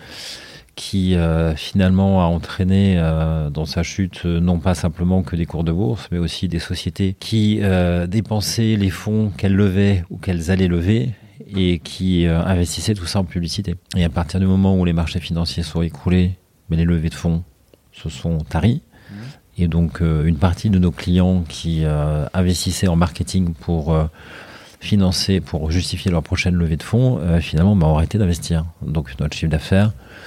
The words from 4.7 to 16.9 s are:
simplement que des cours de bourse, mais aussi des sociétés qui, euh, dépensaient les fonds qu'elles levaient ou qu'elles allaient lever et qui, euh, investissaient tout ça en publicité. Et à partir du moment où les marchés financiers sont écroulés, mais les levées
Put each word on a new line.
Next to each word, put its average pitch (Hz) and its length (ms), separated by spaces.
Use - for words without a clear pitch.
simplement 90 480
que - 100
des 82 100
cours 78 200
de 82 80
bourse, 107 400
mais 87 60
aussi 85 280
des 85 140
sociétés 92 580
qui, 107 420
euh, 90 460
dépensaient 107 680
les 98 140
fonds 107 460
qu'elles 98 200
levaient 98 520
ou - 100
qu'elles 87 340
allaient 92 160
lever 101 420
et 90 240
qui, 92 460
euh, 82 180
investissaient 90 500
tout 90 120
ça 101 120
en 95 60
publicité. 87 500
Et 87 80
à 82 40
partir 82 300
du 92 80
moment 95 320
où 90 60
les 87 80
marchés 82 260
financiers 85 460
sont 82 180
écroulés, 90 560
mais 82 80
les 82 80
levées 82 260